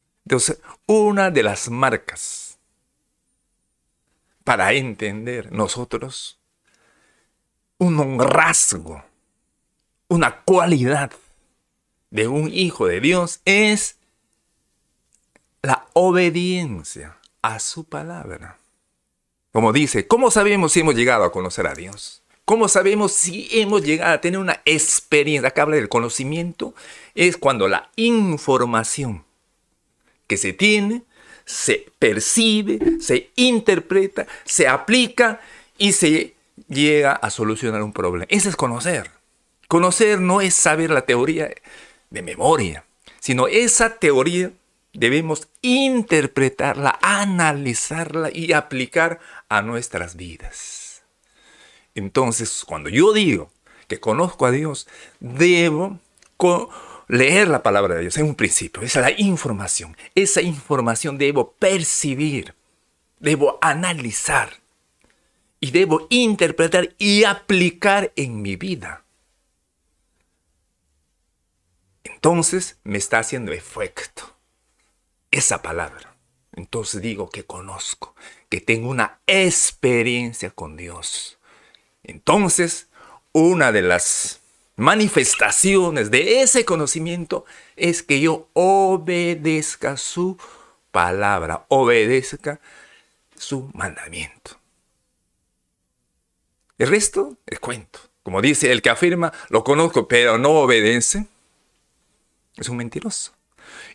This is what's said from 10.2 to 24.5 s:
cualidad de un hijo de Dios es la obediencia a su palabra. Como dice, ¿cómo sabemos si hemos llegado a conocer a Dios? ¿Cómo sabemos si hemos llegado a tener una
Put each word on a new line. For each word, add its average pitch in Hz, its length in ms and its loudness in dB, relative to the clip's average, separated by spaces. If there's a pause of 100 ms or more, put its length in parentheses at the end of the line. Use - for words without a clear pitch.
cualidad 147 720 2 (1000)
de 107 160 0
un 151 260 -2
hijo 175 320 -2
de 90 160 0
Dios 170 440 0
es 208 520 2 (1700)
la - 300 -2
obediencia 175 1200 0 (240)
a 113 180 -4
su - 260 -10
palabra. 151 760 -14 (920)
Como 113 220 4
dice, 127 320 2
¿cómo 240 240 4
sabemos 202 440 2
si 170 80 4
hemos 156 140 2
llegado 120 280 4
a 87 80 2
conocer 92 340 -4
a - 80 -6
Dios? - 480 -16 (220)
¿Cómo 220 240 2
sabemos 196 460 2
si - 380 -4
hemos 208 320 2
llegado 160 300 2
a 147 80 0
tener 180 180 -2
una 185 260 -4